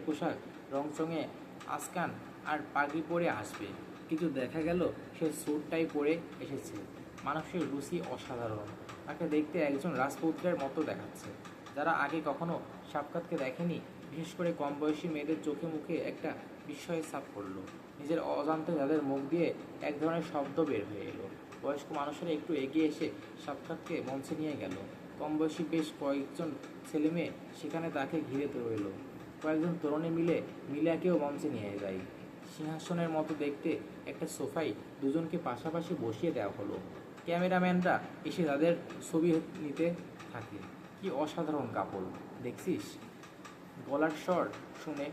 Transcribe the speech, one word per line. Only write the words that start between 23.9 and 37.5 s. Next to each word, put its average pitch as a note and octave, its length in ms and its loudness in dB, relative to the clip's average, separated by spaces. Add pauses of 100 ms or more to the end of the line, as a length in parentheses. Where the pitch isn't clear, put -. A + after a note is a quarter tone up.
মঞ্চে C3+ 320 -2
নিয়ে D3+ 200 0
গেল। F#2+ 120 -4 (480)
কম D3+ 180 0
বয়সী D#3 340 2
বেশ D#3+ 280 2
কয়েকজন C#3+ 520 0 (400)
ছেলে D#3 180 4
মেয়ে E3 220 0 (300)
সেখানে D#3+ 320 -2
তাকে D3 280 2 (100)
ঘিরে C#3 240 2
রইল। A2 360 0 (520)
কয়েকজন D#3 380 4
তরুণী D3+ 280 2
মিলে E3 320 6 (280)
মিলিয়াকেও D#3+ 480 6
মঞ্চে C#3+ 320 2
নিয়ে G#2 300 -2
যায়। G2 180 -2 (600)
সিংহাসনের D#3+ 520 0
মতো D#3 300 2
দেখতে D3 400 0 (260)
একটা D#3 220 -4
সোফায় D3+ 460 0 (280)
দুজনকে D#3+ 420 2
পাশাপাশি D#3+ 580 0
বসিয়ে A2+ 300 2
দেওয়া G2+ 260 0
হলো। G2+ 220 -2 (460)
ক্যামেরাম্যানরা F3+ 760 6 (260)